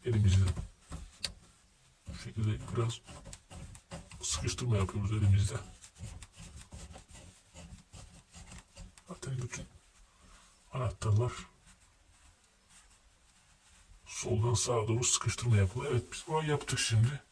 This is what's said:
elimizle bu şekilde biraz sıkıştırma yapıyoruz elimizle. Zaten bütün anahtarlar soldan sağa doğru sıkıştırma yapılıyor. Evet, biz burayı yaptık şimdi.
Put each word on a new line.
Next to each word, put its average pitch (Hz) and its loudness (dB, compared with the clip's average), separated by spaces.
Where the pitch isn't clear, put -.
elimizle 101 6
bu - -10
şekilde - -4
biraz 117 -2
sıkıştırma - -2
yapıyoruz 98 0
elimizle. 101 4
Zaten 131 -6
bütün - -8
anahtarlar 104 2
soldan 113 2
sağa 110 2
doğru 117 2
sıkıştırma - 2
yapılıyor. 101 2
Evet, 120 0
biz - -12
burayı 156 2
yaptık 143 0
şimdi. 117 4